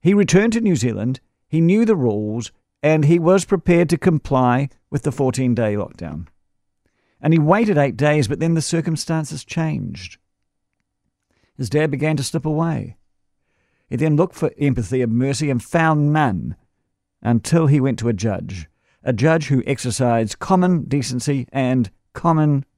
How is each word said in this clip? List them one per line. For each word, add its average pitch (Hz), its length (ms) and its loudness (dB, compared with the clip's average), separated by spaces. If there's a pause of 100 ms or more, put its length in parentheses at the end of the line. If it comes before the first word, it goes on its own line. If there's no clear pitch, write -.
He 185 140 2
returned 202 380 4
to 226 80 -2
New 196 160 2
Zealand, 117 440 -2 (280)
he 156 120 -2
knew 190 240 4
the 220 120 2
rules, 107 560 -4 (280)
and 156 240 2
he 165 140 4
was 180 260 4
prepared 170 460 2
to 165 80 0
comply 135 680 0 (200)
with 143 140 -6
the 147 100 -2
fourteen-day 123 640 0
lockdown. 85 540 -10 (920)
And 156 120 2
he 165 60 4
waited 185 400 2
eight 139 180 0
days, 147 320 2
but 147 100 -6
then 165 140 0
the 165 80 0
circumstances 160 840 -4
changed. 131 720 -6 (1400)
His 123 140 -6
dad 151 200 0
began 147 280 -2
to 139 40 -2
slip 147 220 -6
away. 156 540 -4 (920)
He - 80 -8
then 156 180 2
looked 170 200 0
for - 240 -4
empathy 131 420 0
and 117 120 -2
mercy 135 360 -2
and 123 160 -2
found 151 480 2
none 98 420 -2 (680)
until 120 440 2
he 143 140 4
went 131 200 -2
to 117 100 -2
a - 20 0
judge, 92 560 -6 (340)
a 127 120 -2
judge 156 320 2
who 135 200 0
exercised 120 720 -2
common 180 460 2
decency 131 680 -4
and 127 400 0 (220)
common 151 540 2 (120)